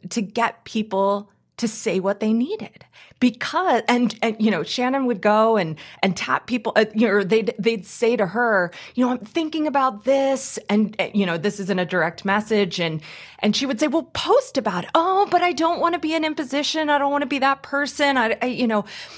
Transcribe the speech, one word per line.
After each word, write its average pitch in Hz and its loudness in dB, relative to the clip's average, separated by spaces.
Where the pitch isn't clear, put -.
to 240 -2
get - -4
people 202 -2
to 233 -2
say 190 -2
what 196 -2
they 220 2
needed 285 -4
because, 247 2
and, 240 2
and, 226 0
you 220 4
know, 170 0
Shannon 262 -2
would 233 -2
go 214 4
and, 156 -2
and 190 0
tap - -4
people, 233 -4
uh, 220 4
you 220 2
know, 196 2
or 202 4
they'd, 220 0
they'd 220 0
say 233 0
to 208 2
her, 196 2
you 247 2
know, 240 2
"I'm 247 -4
thinking 311 -4
about 262 0
this." 269 2
And, 214 2
uh, 185 0
you 202 2
know, 170 0
this 202 -2
isn't 190 -2
a 180 2
direct 170 -2
message. 202 0
And, 160 -2
and 208 2
she 277 -2
would 247 -2
say, 302 2
"Well, 302 0
post 466 0
about 202 -2
it." - -16
"Oh, 381 4
but 349 4
I 359 2
don't 320 0
wanna 339 2
be 311 -2
an 320 0
imposition. 302 -2
I 294 4
don't 277 2
wanna 285 0
be 277 -2
that 269 0
person. 285 0
I, 226 0
I, 233 -2
you 254 -2
know, 208 0